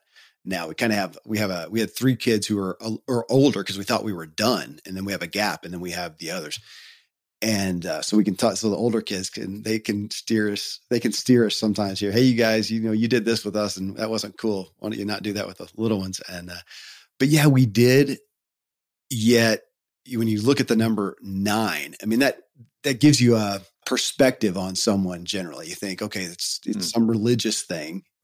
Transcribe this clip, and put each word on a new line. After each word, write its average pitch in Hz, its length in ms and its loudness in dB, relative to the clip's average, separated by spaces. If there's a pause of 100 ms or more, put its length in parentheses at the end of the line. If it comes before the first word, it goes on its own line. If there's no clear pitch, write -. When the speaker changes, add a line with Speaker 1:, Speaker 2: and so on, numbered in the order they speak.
(440)
Speaker 1:
Now 90 240 -6
we 80 60 -10
kinda 113 220 0
have, 92 300 -4
we 107 120 -4
have 104 120 -2
a, 82 200 -6
we 110 100 -2
had 104 140 -4
three 127 220 2
kids 110 300 0
who 104 120 0
are, 95 200 -4 (300)
are 120 220 -2
older 135 320 4
'cause 95 140 -6
we 98 80 -8
thought 117 180 -2
we 104 120 -4
were 82 120 -10
done. 78 600 -2
And 95 100 -10
then 95 80 -6
we 101 80 -4
have 90 100 -6
a 87 40 -8
gap 98 380 -4
and 87 100 -12
then 87 60 -8
we 90 100 -8
have 87 280 -8
the 80 120 -10
others. 80 280 -8 (840)
And, 98 440 -2
uh, 78 160 -6
so - 140 0
we 104 80 6
can 98 100 0
talk, 104 220 0
so 110 140 -2
the 95 60 -2
older 110 260 0
kids 95 280 -6
can, 104 320 -10
they 110 160 -2
can 104 320 -4
steer 107 400 -2
us, - 300 -8 (100)
they 120 100 0
can 113 120 0
steer 120 340 4
us 101 80 0
sometimes 101 460 -2
here. 101 100 0
"Hey, 117 120 4
you 127 120 6
guys, 110 360 2
you 113 100 -2
know, 110 120 -2
you 110 160 2
did 117 160 2
this 110 200 0
with 101 120 -6
us 104 200 -2
and 95 200 -8
that 110 140 -4
wasn't 107 280 -6
cool. 98 400 -4
Why 104 100 -8
don't 113 100 -6
you 104 60 -6
not 104 180 -6
do 104 120 -4
that 101 120 -4
with 95 120 -14
the 90 180 -14
little 110 240 0
ones?" 95 280 -6
And, 90 220 -14
uh, 90 60 -12 (640)
but 135 100 4
yeah, 151 180 6
we 131 200 6
did. 123 520 4 (920)
Yet 113 520 4 (420)
you, 127 140 -6
when 113 100 2
you 104 140 0
look 131 180 4
at 117 80 0
the 117 80 4
number 107 460 0
nine, 98 800 -2
I 104 40 -6
mean, 113 140 2
that, 135 180 2 (440)
that 135 180 0
gives 139 200 8
you 120 160 6
a 101 240 -2 (260)
perspective 127 720 0
on 92 160 -6
someone 92 500 0
generally. 82 440 -8
You 90 60 -10
think, 95 280 -8
"Okay, 107 200 -6
it's, - 440 -8
it's 98 220 -4
Speaker 2:
Mm. - 40 -8
Speaker 1:
some 117 160 2
religious 113 540 0
thing, 82 400 -8 (220)